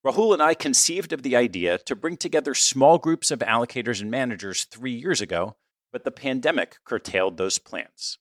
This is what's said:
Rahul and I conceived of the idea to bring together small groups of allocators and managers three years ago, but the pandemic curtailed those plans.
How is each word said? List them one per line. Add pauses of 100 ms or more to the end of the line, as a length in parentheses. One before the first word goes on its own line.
Rahul
and
I
conceived
of
the
idea
to
bring
together
small
groups
of
allocators
and
managers
three
years
ago, (360)
but
the
pandemic
curtailed
those
plans.